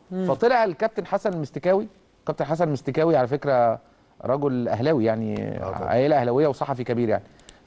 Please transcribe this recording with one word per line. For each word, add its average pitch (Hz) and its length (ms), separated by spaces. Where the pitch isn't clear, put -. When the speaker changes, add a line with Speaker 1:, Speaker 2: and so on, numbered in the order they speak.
Speaker 1:
مم. 185 160
Speaker 2:
فطلع 226 380
الكابتن 208 420
حسن 202 260
المستكاوي، 180 560
كابتن 151 180
حسن 160 240
المستكاوي 151 480
على 127 120
فكره 123 500
رجل 127 440
اهلاوي 117 360
يعني، 110 440
Speaker 3:
آه، 98 300
طبعا. - 100
Speaker 2:
عيله 139 320
اهلاويه 123 260
وصحفي 131 380
كبير 117 240
يعني، 101 160